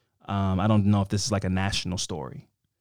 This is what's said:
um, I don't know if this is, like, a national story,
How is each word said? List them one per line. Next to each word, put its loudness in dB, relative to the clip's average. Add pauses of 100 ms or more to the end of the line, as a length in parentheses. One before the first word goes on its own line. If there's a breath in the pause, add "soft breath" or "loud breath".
(280)
um, 0
I 2
don't 4
know 4
if -4
this -2
is, -4
like, 0
a -2
national -2
story, -10 (340)